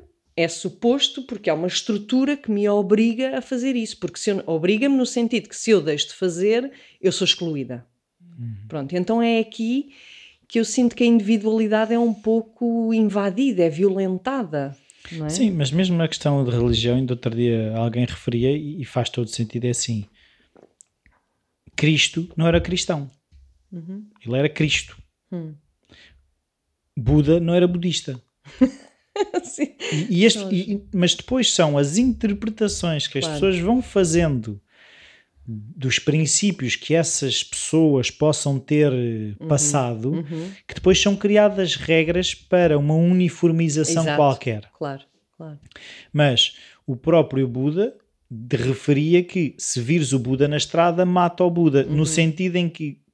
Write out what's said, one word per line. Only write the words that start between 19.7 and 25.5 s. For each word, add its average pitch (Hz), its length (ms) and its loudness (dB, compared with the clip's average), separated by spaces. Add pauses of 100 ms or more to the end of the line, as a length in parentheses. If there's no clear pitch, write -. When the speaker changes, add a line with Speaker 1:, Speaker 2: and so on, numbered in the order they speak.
Speaker 2:
assim, 113 340 -4 (1700)
Cristo 160 600 0
não 165 120 0
era 170 120 4
cristão. 165 500 -4 (600)
Speaker 1:
Uhum. 190 340 -14 (200)
Speaker 2:
Ele 120 120 -4
era 151 120 2
Cristo. - 480 -2 (340)
Speaker 1:
Hum. 160 220 -10 (1400)